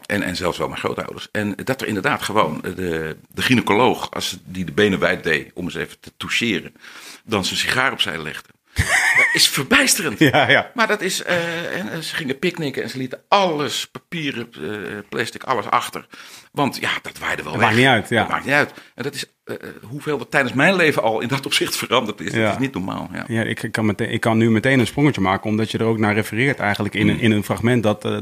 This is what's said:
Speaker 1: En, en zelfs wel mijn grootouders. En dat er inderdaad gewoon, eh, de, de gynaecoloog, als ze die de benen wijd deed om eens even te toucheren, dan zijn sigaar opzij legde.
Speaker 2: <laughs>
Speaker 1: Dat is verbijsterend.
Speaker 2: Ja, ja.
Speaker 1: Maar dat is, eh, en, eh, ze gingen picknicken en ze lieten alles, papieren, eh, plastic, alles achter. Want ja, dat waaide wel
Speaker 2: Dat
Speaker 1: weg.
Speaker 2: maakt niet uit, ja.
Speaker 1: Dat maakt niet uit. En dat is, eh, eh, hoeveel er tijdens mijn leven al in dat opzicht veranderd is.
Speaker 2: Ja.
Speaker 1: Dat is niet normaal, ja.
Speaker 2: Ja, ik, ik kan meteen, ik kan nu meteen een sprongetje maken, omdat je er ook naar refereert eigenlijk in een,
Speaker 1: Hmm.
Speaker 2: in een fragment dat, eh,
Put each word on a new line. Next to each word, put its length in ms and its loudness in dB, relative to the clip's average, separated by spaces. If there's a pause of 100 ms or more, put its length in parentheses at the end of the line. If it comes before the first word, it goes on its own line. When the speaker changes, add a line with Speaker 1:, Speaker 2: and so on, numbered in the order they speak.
Speaker 1:
En, 180 -2
en 120 -2
zelfs 220 -2
wel 100 -2
mijn 120 -10
grootouders. 520 -6
En 320 -2
dat 180 -4
er 60 -4
inderdaad 340 0
gewoon, 420 0
eh, 120 -6
de, 420 -4 (160)
de 80 -4
gynaecoloog, 680 2
als 180 -6
ze 160 -8
die 200 -6
de 60 -6
benen 280 2
wijd 240 0
deed 300 0
om 120 -8
eens 100 -8
even 240 -8
te 180 -20
toucheren, 560 -2 (500)
dan 220 0
zijn 140 -2
sigaar 320 0
opzij 300 -2
legde. 280 -10 (240)
Speaker 2:
<laughs> 160 -2 (280)
Speaker 1:
Dat 160 4
is 140 4
verbijsterend. 720 0
Speaker 2:
Ja, 300 6
ja. 240 4
Speaker 1:
Maar 140 2
dat 140 0
is, 220 -4
eh, 560 -4
en, 120 -8
eh, 80 -6
ze 160 -8
gingen 240 -4
picknicken 440 -2
en 60 -6
ze 80 -10
lieten 300 -8
alles, 600 2
papieren, 640 -8
eh, 440 -8 (120)
plastic, 340 -6
alles 220 -2
achter. 420 -2 (440)
Want 280 0
ja, 100 -2 (120)
dat 160 -16
waaide 260 -6
wel 80 -8
Speaker 2:
Dat 100 -2
Speaker 1:
weg. 80 6
Speaker 2:
maakt 120 4
niet 80 6
uit, 200 4
ja. 100 2
Speaker 1:
Dat 100 2
maakt 160 -2
niet 80 0
uit. 200 2 (220)
En 80 -8
dat 120 -6
is, 100 -8 (180)
eh, 120 -8
eh, 60 -12 (220)
hoeveel 360 -4
er 100 -10
tijdens 240 2
mijn 220 4
leven 260 4
al 200 2
in 60 -2
dat 180 -2
opzicht 300 -2
veranderd 460 0
is. 120 -6
Speaker 2:
Ja. 100 2
Speaker 1:
Dat 100 4
is 60 -4
niet 140 -2
normaal, 400 -6
ja. 140 -8
Speaker 2:
Ja, 140 -2
ik, 220 -4
ik 80 -6
kan 140 0
meteen, 260 0
ik 100 -2
kan 160 4
nu 140 6
meteen 280 4
een 80 4
sprongetje 340 2
maken, 280 2
omdat 220 0
je 60 -2
er 80 0
ook 120 2
naar 160 2
refereert 460 0
eigenlijk 360 0
in 120 4
een, 80 4
Speaker 1:
Hmm. 80 -2
Speaker 2:
in 80 6
een 120 2
fragment 400 2
dat, 220 0
eh, 160 -2